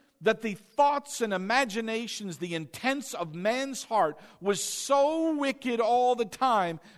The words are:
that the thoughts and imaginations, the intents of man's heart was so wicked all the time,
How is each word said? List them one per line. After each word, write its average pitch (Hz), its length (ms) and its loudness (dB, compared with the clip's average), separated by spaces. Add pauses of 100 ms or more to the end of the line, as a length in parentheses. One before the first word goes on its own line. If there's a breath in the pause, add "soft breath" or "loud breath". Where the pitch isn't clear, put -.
(220 soft breath)
that 208 200 2
the 214 140 -4
thoughts - 680 0
and 214 120 0
imaginations, 220 1040 -2
the 170 180 -6
intents 233 580 -4
of 160 220 -8
man's 247 480 -2
heart 170 340 2 (240 loud breath)
was 196 220 0
so 311 720 2
wicked 269 440 -2
all 247 360 4
the 233 100 -2
time, 196 540 0 (180 loud breath)